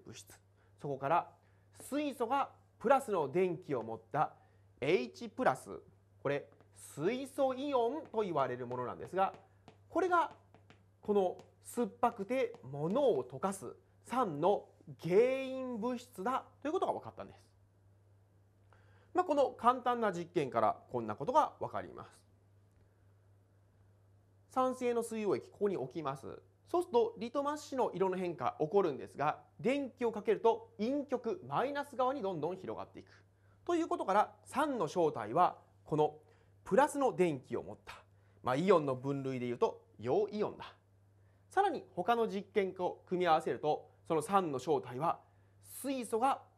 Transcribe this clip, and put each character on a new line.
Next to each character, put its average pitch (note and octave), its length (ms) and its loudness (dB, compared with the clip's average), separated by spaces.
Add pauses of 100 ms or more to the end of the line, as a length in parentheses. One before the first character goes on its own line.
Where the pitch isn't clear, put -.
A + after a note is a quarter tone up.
物 A2 100 -18
質、 - 240 -20 (440)
そ D3 60 -6
こ C3+ 100 -4
か C#3 100 -4
ら E3 220 2 (580)
水 C#4+ 240 -2
素 A#3 140 -4
が C4+ 240 -2 (280)
プ A3+ 120 2
ラ C4+ 100 8
ス G#3+ 100 -8
の D#3+ 220 0
電 F3+ 240 2
気 D3+ 180 -6
を A2+ 80 -2
持 A2+ 140 -8
っ A2+ 40 -12 (120)
た D3 220 0 (440)
H G3 520 0
プ - 120 -4
ラ D#3+ 140 4
ス、 - 140 -14 (520)
こ C3+ 60 -2
れ C#3 180 -2 (480)
水 A#3+ 340 -2
素 C4 260 0
イ C#4 180 -6
オ B3+ 280 2
ン - 20 -12 (100)
と A3 80 -2
言 F3+ 140 -2
わ C3+ 120 2
れ B2 120 -4
る B2 80 -6
も B2 100 -6
の B2 80 -2
な A2 80 -6
ん E2+ 60 -10
で D#2 100 -10
す F3 80 -6
が、 F#3+ 160 2 (560)
こ E4 120 0
れ F4+ 100 2
が E4+ 220 2 (680)
こ G#3 140 0
の F#3+ 240 2 (260)
酸 A#3+ 220 -4
っ - 20 -6 (100)
ぱ A#3 140 2
く G3 140 -8
て A#3+ 280 0 (160)
物 D#3+ 300 0
を F3 240 4
溶 C3+ 140 -14
か - 160 -2
す - 200 -12 (300)
酸 A3 340 -2
の F3+ 280 2 (360)
原 E3+ 140 2 (240)
因 C4 400 -6
物 B3 160 -2
質 - 260 -12
だ B3+ 220 -2 (160)
と C#4 80 -4
い - 20 -4
う - 20 -4
こ F#4+ 80 0
と F4 60 0
が - 60 0
分 - 80 -4
か A2+ 80 -12
っ G#2+ 80 -14
た G2+ 60 -12
ん G2 40 -12
で F#2+ 80 -18
す。 - 60 -20 (1700)
ま F4+ 80 4
あ、 - 20 4
こ D4+ 100 0
の C#4+ 160 4
簡 B3 260 2
単 B3 220 0
な G#3+ 140 2
実 E3+ 220 -6
験 C#3+ 160 0
か A2+ 100 2
ら G#2+ 160 4 (160)
こ B2 80 -2
ん A2+ 60 -6
な G#2+ 80 -4
こ - 100 -8
と B3+ 80 -4
が D4 260 4
分 - 120 -6
か G2+ 100 -6
り F2+ 140 -12
ま - 100 -14
す。 - 60 -20 (2500)
酸 B3+ 240 2
性 A#3+ 180 0
の A#3 100 0
水 A3+ 180 -6
溶 F#3 160 2
液、 - 120 -6
こ - 120 -20
こ G3+ 100 2
に E3 80 -4
置 C3 120 -6
き E3 120 -8
ま C#3+ 160 -4
す。 - 240 -14 (280)
そ E4+ 80 2
う F4 40 2
す F4+ 40 -4
る - 60 -16
と A#3 260 4
リ A#3 140 -6
ト C#4+ 100 0
マ D4 160 -2
ス - 120 -14
紙 B3+ 120 0
の G3+ 100 2
色 F#3 180 2
の F#3 60 -2
変 F3 200 -4
化 B2 240 -2
起 D#3 80 0
こ G3 140 4
る D#3+ 100 2
ん B2+ 40 -4
で G#2 120 -10
す - 100 -18
が、 C#3 220 -2 (180)
電 B3+ 320 0
気 - 140 -8
を A3+ 80 0
か G#3 100 -8
け A3 100 2
る F#3 60 2
と A3+ 400 2
陰 C4+ 260 0
極、 A3+ 440 -4
マ D#3 160 0
イ C#4+ 80 -2
ナ C#4 120 -4
ス A#3+ 120 -18
側 B3+ 180 0
に C#4 80 -6
ど F#3+ 100 -2
ん D#3+ 80 -4
ど E3+ 120 -2
ん F#3+ 40 -8
広 G#3 220 -8
が F#2+ 60 -8
っ - 20 -20
て - 140 -18
い - 20 -16
く。 - 80 -20 (540)
と F4 100 0
い E4 80 2
う D#4 60 -4
こ E4+ 100 -2
と D4 80 -4
か F#3+ 60 0
ら、 G3+ 200 4 (120)
酸 C4+ 340 0
の E3+ 80 0
正 D#3+ 240 2
体 A2+ 240 -6
は F3 220 4 (280)
こ D#3 120 -4
の D3+ 180 2 (480)
プ F#3+ 140 0
ラ C#4+ 120 6
ス C#4+ 80 -4
の C4 160 2
電 D#3 280 2
気 A#2+ 160 -8
を D#2 80 -6
持 G2 100 -12
っ - 100 -20
た、 - 100 -16 (500)
ま A#2+ 80 0
あ、 C3 40 0
イ F#3 140 2
オ F3 80 10
ン D3+ 80 0
の C3+ 80 0
分 C3+ 300 -4
類 C3 160 -4
で B2 60 -4
い A#2+ 60 -2
う B2 60 -6
と - 240 0 (160)
陽 D#3 320 0
イ G#3 140 -4
オ A#2+ 60 -4
ン - 80 -14
だ。 - 60 -14 (840)
さ G4 140 0
ら G4 80 4
に B3 200 -6
他 G3+ 240 0
の A3+ 140 2
実 G3 160 -6 (100)
験 F#3+ 180 2
と - 360 -6
組 F3 120 0
み F3+ 60 2
合 E3 60 6
わ D#3+ 80 6
せ E3 120 -2
る A#2+ 60 -4
と、 - 320 -2 (160)
そ E3 80 0
の D3+ 80 2
酸 F#3 300 2
の B2+ 80 -2
正 C#3+ 200 2
体 B2+ 200 -8
は E3 180 -2 (640)
水 C4 240 -4
素 A3 140 -2
が C4 200 0 (180)